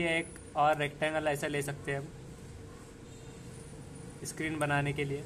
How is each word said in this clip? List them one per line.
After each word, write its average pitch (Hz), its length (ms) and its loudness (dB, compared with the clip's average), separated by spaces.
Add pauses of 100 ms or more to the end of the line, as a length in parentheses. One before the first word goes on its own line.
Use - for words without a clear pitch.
एक 165 240 4 (280)
और 151 220 8
rectangle 156 500 2
ऐसा 143 180 2
ले 143 160 2
सकते 143 300 -2
हैं 139 60 2
हम 139 80 -4 (2250)
screen 156 320 -2
बनाने 143 340 4
के 143 120 0
लिए। 139 220 -2